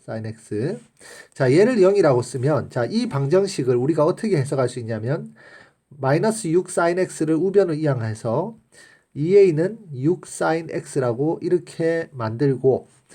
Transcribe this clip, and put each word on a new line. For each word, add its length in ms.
사인 220
X. 540
자, 220
얘를 260
영이라고 440
쓰면, 480
자, 140
이 220
방정식을 680
우리가 280
어떻게 340
해석할 300
수 120
있냐면, 560
마이너스 580
육 240
사인 260
X를 380
우변을 400
이항해서 840
이 220
에이는 420
육 320
사인 460
X라고 720
이렇게 720
만들고, 760